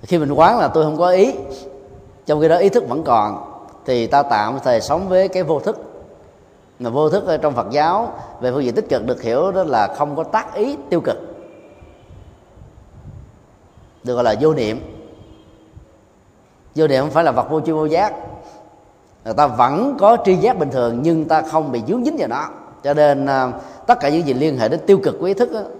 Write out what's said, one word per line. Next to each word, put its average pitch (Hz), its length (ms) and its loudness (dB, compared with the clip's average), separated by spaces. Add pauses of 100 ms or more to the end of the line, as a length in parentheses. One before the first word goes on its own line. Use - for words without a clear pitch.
Khi 180 140 0
mình 143 140 0
quán 170 260 6
là 165 100 2
"Tôi 156 160 2
không 156 140 -2
có 175 120 2
ý", 190 240 4 (920)
trong 151 160 0
khi 160 60 4
đó 165 100 4
ý 196 120 4
thức 202 180 0
vẫn 139 160 -4
còn, 107 560 0 (260)
thì 120 220 0
ta 139 160 2
tạm 120 400 -2
thời 123 180 2
sống 180 280 -2
với 185 180 4
cái 185 160 -4
vô 147 160 0
thức. - 460 -8 (760)
Mà 123 100 -4
vô 143 200 2
thức 185 160 0
ở 165 120 0
trong 147 160 0
Phật 107 180 -4
giáo 170 420 0 (260)
về 123 120 -2
phương 135 120 -2
diện 120 120 -2
tích - 140 -4
cực 117 160 0
được 123 160 -4
hiểu 139 300 0
đó 185 120 0
là 117 240 0
không 147 280 -4
có 160 80 -4
tác 214 300 -4
ý 247 240 -4 (120)
tiêu 170 120 0
cực, - 160 -2 (2750)
được 123 120 -2
gọi 123 80 -2
là 110 160 2
vô 156 140 4
niệm. 117 260 -2 (2000)
Vô 156 120 2
niệm 135 140 2
không 151 100 -4
phải 160 120 2
là 151 80 4
vật 120 180 -2
vô 156 120 0
tri 165 100 -4
vô 156 140 0
giác, 180 280 0 (1120)
người 113 80 -6
ta 147 140 4
vẫn 139 520 0
có 220 260 6
tri 185 100 6
giác 196 240 0
bình 139 120 0
thường 120 320 0
nhưng 160 220 2
ta 156 160 2
không 160 300 -2
bị 120 160 -4
dướng 233 180 -2
dính 311 120 -2
vào 165 100 -2
nó. 139 200 -6 (360)
Cho 143 100 0
nên, 143 320 4
à, 135 260 2 (360)
tất - 120 6
cả 143 100 0
những 156 180 0
gì 135 60 0
liên 139 260 0
hệ 110 100 2
đến 156 160 0
tiêu 196 180 6
cực 151 160 -2
của 165 60 -4
ý 190 80 0
thức 240 200 -2
á 220 80 -6 (180)